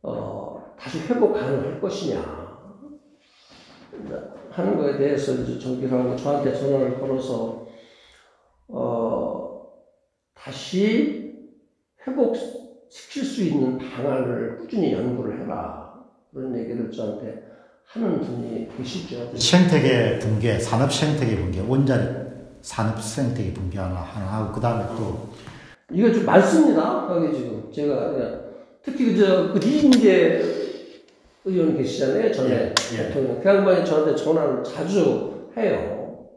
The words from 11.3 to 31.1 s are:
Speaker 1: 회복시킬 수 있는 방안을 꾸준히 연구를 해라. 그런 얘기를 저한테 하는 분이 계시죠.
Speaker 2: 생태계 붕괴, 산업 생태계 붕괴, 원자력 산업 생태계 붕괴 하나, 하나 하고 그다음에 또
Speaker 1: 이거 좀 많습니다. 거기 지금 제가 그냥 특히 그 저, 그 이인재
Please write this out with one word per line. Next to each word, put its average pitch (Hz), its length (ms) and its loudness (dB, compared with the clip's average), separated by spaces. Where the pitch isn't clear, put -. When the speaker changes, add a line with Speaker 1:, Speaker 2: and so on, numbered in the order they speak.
Speaker 1:
회복시킬 - 1200 -4
수 - 200 -4
있는 131 340 0
방안을 123 840 -4
꾸준히 - 320 0
연구를 123 500 -4
해라. - 520 -10
그런 131 240 -6
얘기를 117 340 -6
저한테 - 520 -8
하는 190 360 -2
분이 117 560 -6
계시죠. 123 580 -8
Speaker 2:
생태계 127 840 6
붕괴, 107 400 0
산업 131 320 2
생태계 131 460 0
붕괴, 90 240 -2
원자력 127 680 0
산업 110 400 -2
생태계 107 520 -2
붕괴 92 260 -6
하나, 92 200 -4
하나 95 260 -8
하고 107 280 -4
그다음에 110 320 -2
또 110 320 -6
Speaker 1:
이거 214 200 4
좀 226 140 2
많습니다. - 840 6
거기 165 280 0
지금 120 380 -8
제가 147 380 -2
그냥 120 300 -4
특히 247 300 2
그 180 60 2
저, 190 340 6
그 202 60 4
이인재 240 840 6